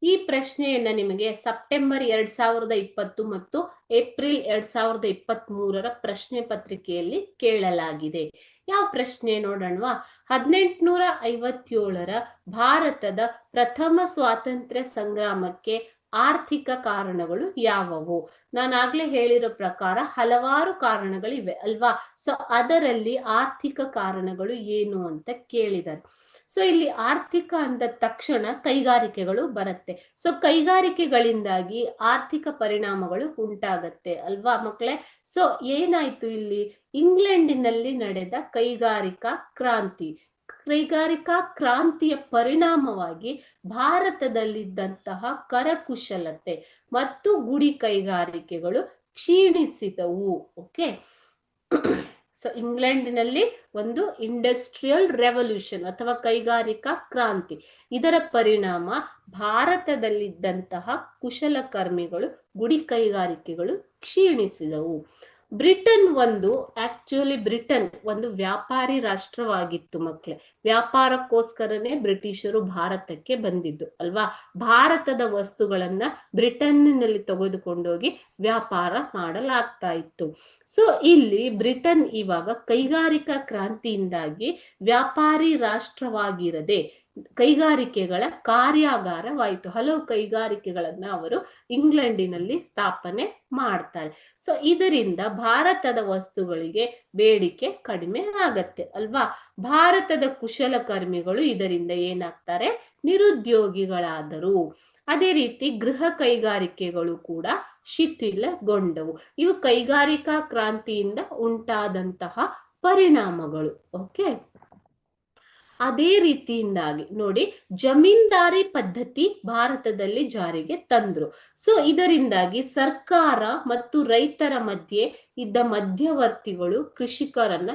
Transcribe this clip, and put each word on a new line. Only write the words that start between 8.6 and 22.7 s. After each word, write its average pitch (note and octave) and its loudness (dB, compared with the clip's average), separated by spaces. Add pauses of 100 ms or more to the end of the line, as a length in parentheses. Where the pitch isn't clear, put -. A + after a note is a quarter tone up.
ಯಾವ G4+ 0
ಪ್ರಶ್ನೆ A#3+ -4
ನೋಡೋಣವಾ? G3 -4 (360)
ಹದಿನೆಂಟುನೂರ F4 2 (220)
ಐವತ್ತೇಳರ A3+ -4 (400)
ಭಾರತದ A#3 2 (320)
ಪ್ರಥಮ C4 4
ಸ್ವಾತಂತ್ರ್ಯ B3 -2
ಸಂಗ್ರಾಮಕ್ಕೆ G#3 -6 (100)
ಆರ್ಥಿಕ C#4+ 0 (140)
ಕಾರಣಗಳು G3 -4
ಯಾವುವು? E3+ -2 (240)
ನಾನಾಗ್ಲೇ B3+ 0
ಹೇಳಿರೋ A#3+ 2
ಪ್ರಕಾರ F#3+ -4
ಹಲವಾರು C4 2
ಕಾರಣಗಳಿವೆ G3+ -4
ಅಲ್ವಾ? A3 0 (340)
So C#4+ 0 (180)
ಅದರಲ್ಲಿ B3 2